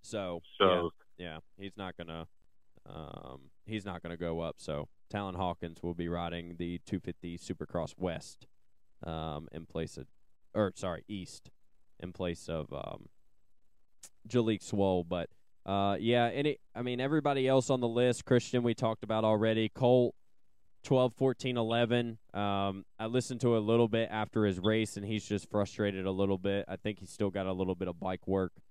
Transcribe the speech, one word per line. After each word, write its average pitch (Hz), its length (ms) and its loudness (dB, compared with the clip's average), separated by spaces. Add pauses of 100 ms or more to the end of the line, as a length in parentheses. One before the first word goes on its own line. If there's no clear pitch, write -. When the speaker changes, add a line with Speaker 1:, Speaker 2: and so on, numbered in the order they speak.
Speaker 1:
So, 92 400 -6 (160)
Speaker 2:
So 90 340 4 (260)
Speaker 1:
yeah, 90 80 -12
yeah, 78 120 -10 (200)
he's 98 200 -12
not 92 200 -8
gonna, 82 300 -8 (580)
um, 67 680 -14 (140)
he's 107 200 -6
not 90 180 -8
gonna 85 140 -8
go 82 240 -2
up. 82 160 -4
So 73 320 -6 (200)
Talon 101 260 -4
Hawkins 87 460 -4
will 87 120 -4
be 85 160 -4
riding 85 480 -6
the 87 280 -4
two 95 140 -4
fifty 85 380 -10
Supercross 80 600 -6
West, - 500 -6 (560)
um, 80 480 -6
in 82 140 -12
place 82 320 -6
of, 67 100 -12 (460)
or 101 220 0
sorry, 87 320 -6
East, 95 420 -12 (500)
in 90 120 -8
place 87 380 -6
of, 80 240 -4
um, - 340 -10 (1200)
Jalek 113 340 2
Swoll. 95 460 2
But, 85 220 -4 (360)
uh, 98 340 2
yeah, 120 260 4
and 143 220 0
it, 147 120 -2 (160)
I 117 60 -8
mean, 123 180 -4
everybody 139 480 2
else 131 220 4
on 131 100 4
the 120 80 2
list, 120 380 2
Christian, 123 380 4
we 120 100 4
talked 113 300 -2
about 110 200 0
already. 110 460 4
Colt, 123 460 4 (680)
twelve, 127 320 4
fourteen, 131 400 0
eleven. 117 640 2 (160)
Um, 98 520 0 (140)
I 110 60 -4
listened 120 360 -2
to 117 140 4
a 113 40 4
little 113 280 4
bit 113 240 0
after 107 320 0
his 95 160 4
race, 107 380 2
and 101 80 -6
he's 107 200 -4
just 101 240 -4
frustrated 101 560 0
a 95 60 0
little 98 260 2
bit. 98 300 0
I 95 80 -8
think 104 240 -6
he's 92 120 -16
still 101 180 0
got 95 160 -2
a 95 80 -2
little 92 220 0
bit 90 120 -4
of 85 120 -6
bike 92 280 -4
work 95 240 2 (200)